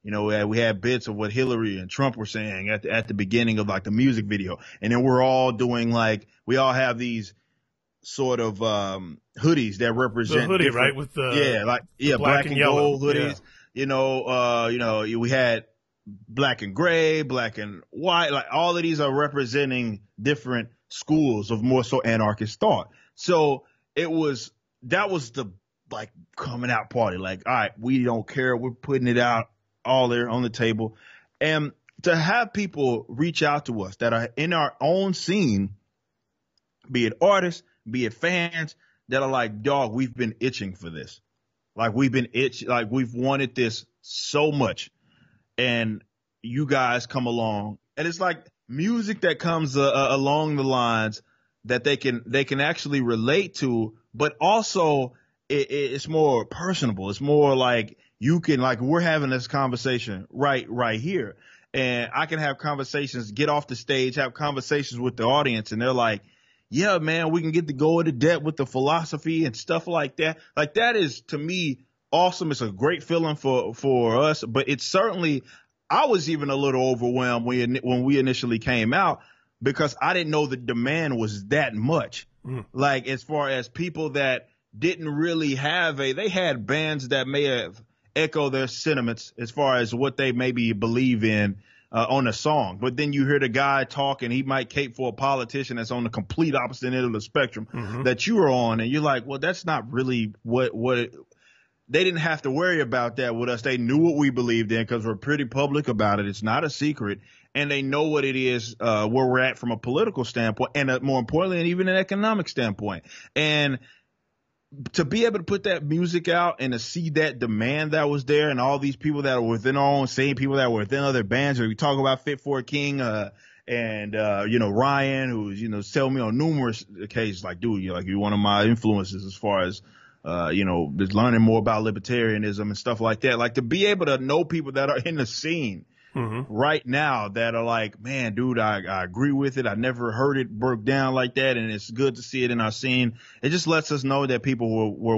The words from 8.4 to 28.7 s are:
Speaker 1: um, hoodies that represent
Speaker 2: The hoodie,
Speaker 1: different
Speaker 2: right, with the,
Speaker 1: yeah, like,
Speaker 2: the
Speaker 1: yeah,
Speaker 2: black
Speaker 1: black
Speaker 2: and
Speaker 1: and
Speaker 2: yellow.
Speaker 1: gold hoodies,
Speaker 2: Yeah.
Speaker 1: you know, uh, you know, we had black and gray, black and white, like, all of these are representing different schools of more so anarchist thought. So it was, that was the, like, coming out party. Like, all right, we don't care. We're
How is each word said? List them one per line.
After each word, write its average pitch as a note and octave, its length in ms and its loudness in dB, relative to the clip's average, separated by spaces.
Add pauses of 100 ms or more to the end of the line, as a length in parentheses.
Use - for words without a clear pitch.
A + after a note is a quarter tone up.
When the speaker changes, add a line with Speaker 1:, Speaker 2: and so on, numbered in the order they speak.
Speaker 1:
um, G2 560 -2 (180)
hoodies C3 400 2
that A#2 160 0
represent A#2 480 0
Speaker 2:
The - 60 -2
hoodie, F#3 180 2
Speaker 1:
different B2 260 4
Speaker 2:
right, C3+ 40 -4
with C#3+ 180 -10
the, C3 180 -2 (260)
Speaker 1:
yeah, G2+ 80 -2
like, A#2+ 160 0 (160)
Speaker 2:
the C3 80 -4
Speaker 1:
yeah, C#3+ 120 4
Speaker 2:
black C#3 160 2
Speaker 1:
black C#3 120 2
Speaker 2:
and D3 60 -4
Speaker 1:
and C#3 80 -2
Speaker 2:
yellow. C#3+ 380 4
Speaker 1:
gold C3 40 -8
hoodies, D3 320 0
Speaker 2:
Yeah. - 0 - (400)
Speaker 1:
you C3+ 140 -4
know, C3+ 360 0
uh, A#2+ 480 2
you A#2+ 60 -2
know, A2+ 240 0 (180)
we A#2+ 100 0
had B2 360 2 (640)
black B2 320 0
and G2+ 120 -8
gray, D#3+ 500 2
black B2 340 -4
and G#2 320 -10
white, E3+ 420 0
like, C#3 200 -2
all F3 260 2
of F3 60 -2
these D#3+ 180 0
are C#3 120 0
representing C3+ 880 -2 (200)
different B2+ 480 -2 (180)
schools A#2+ 640 0
of A2 100 -2
more B2+ 220 4
so B2+ 160 0
anarchist A2 640 0
thought. D3 280 2 (260)
So D3+ 500 2 (320)
it E3 120 0
was, D3+ 420 -2 (320)
that F#3 260 0
was C#3+ 220 -4
the, A2+ 200 -8 (400)
like, G#2+ 200 -12 (260)
coming B2 340 -4
out A2 180 -2
party. G#2+ 280 0
Like, F#2+ 280 -6
all A#2+ 80 0
right, A2 240 0
we B2+ 260 0
don't A#2 240 -2
care. B2+ 280 0
We're B2 160 -4